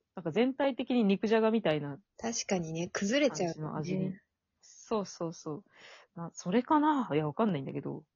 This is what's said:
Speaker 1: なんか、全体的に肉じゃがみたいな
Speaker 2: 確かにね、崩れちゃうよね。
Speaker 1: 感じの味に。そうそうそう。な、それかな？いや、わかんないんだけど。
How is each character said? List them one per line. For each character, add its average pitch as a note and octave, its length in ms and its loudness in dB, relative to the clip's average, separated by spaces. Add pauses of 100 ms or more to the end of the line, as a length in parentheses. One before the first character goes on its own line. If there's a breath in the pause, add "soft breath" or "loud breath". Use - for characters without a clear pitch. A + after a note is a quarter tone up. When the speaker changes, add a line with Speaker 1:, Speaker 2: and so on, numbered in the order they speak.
(160)
Speaker 1:
な G3 40 -8
ん E3+ 60 -14
か、 E3 80 -2
全 B3 200 2
体 C#4 220 0
的 B3+ 180 -4
に A#3+ 120 4
肉 G3 220 2
じ A3 100 4
ゃ - 20 6
が A3 100 4
み A3 120 2
た D#3 140 2
い D3+ 40 0
な C#3+ 180 -6 (200)
Speaker 2:
確 A3+ 280 -6
か G3 120 0
に D#3+ 160 -4
ね、 E3+ 160 -4
崩 A3 320 0
れ C4+ 100 4
ち E3 140 -2
ゃ - 0 -
う E3 60 -2
よ D#3+ 40 -8
ね。 D3+ 60 -10 (100)
Speaker 1:
感 D#3 120 -4
じ F3+ 120 -2
の F#3+ 60 -2
味 F#3+ 80 -2
に。 F#3+ 80 -10 (440)
そ - 380 -6
う F#3+ 60 -4
そ - 240 -8
う E3+ 40 -10
そ D#3 200 -10
う。 G3+ 100 -10 (540 loud breath)
な、 E3+ 160 -10
そ - 180 -6
れ A#3+ 100 4
か D4+ 200 4
な？ C#4+ 320 2
い - 20 0
や、 D#3 100 2
わ D3 80 -2
か - 120 2
ん F#3+ 80 2
な C#3+ 60 -2
い - 20 -4
ん C3+ 40 -8
だ D3 60 -8
け C#3+ 80 -4
ど。 C#3 240 -8 (120)